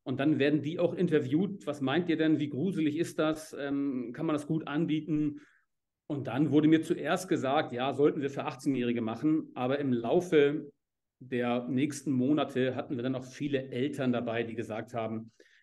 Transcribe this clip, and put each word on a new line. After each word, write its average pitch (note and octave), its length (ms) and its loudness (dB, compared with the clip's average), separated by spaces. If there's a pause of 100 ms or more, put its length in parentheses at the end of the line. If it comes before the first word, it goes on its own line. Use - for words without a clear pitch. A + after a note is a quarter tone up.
Und C3 160 -4
dann D3 180 4
werden D3 240 4
die E3 160 -6
auch E3+ 160 2
interviewt. D3+ 720 0
"Was C#3+ 140 -6
meint D3 280 0
ihr D#3 80 2
denn? D#3 240 4
Wie D3 100 -2
gruselig D#3 460 -2
ist E3 220 -4
das? D#3 400 -2
Ähm, C#3 560 -4
kann D#3+ 120 -4
man D#3 80 0
das D3 120 -2
gut D#3+ 220 -2
anbieten?" D3+ 720 -2 (680)
Und C3+ 200 -4
dann C3+ 240 0
wurde D3+ 160 6
mir D#3+ 140 8
zuerst E3 460 -2
gesagt, C#3 440 0
"Ja, B2+ 220 -2
sollten C#3+ 280 4
wir C#3 80 -2
für C3+ 140 -6
achtzehnjährige A#2+ 580 -2
machen." C#3 520 0
Aber C3 240 0
im C#3 140 0
Laufe C#3+ 800 2 (500)
der B2 480 -2
nächsten C#3+ 440 -2
Monate C3 640 2
hatten C3+ 200 -6
wir A#2 60 -4
dann C3 140 -2
auch B2+ 80 -8
viele C3+ 460 -4
Eltern C3 420 -2
dabei, A#2 320 0
die A2+ 100 -8
gesagt A2 400 -6
haben, A2+ 380 -6 (300)